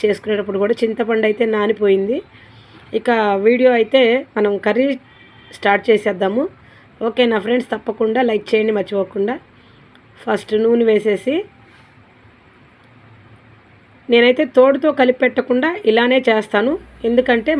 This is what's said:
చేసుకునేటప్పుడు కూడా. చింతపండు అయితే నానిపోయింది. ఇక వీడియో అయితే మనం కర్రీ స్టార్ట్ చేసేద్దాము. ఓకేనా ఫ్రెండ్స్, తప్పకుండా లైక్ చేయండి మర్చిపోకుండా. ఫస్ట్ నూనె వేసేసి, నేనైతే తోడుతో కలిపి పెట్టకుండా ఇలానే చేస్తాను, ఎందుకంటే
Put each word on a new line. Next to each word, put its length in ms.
చేసుకునేటప్పుడు 600
కూడా. 180
చింతపండు 480
అయితే 140
నానిపోయింది. 640
ఇక 100
వీడియో 340
అయితే 220
మనం 140
కర్రీ 220
స్టార్ట్ 320
చేసేద్దాము. 540
ఓకేనా 380
ఫ్రెండ్స్, 280
తప్పకుండా 460
లైక్ 220
చేయండి 280
మర్చిపోకుండా. 560
ఫస్ట్ 300
నూనె 280
వేసేసి, 440
నేనైతే 320
తోడుతో 340
కలిపి 240
పెట్టకుండా 460
ఇలానే 280
చేస్తాను, 420
ఎందుకంటే 500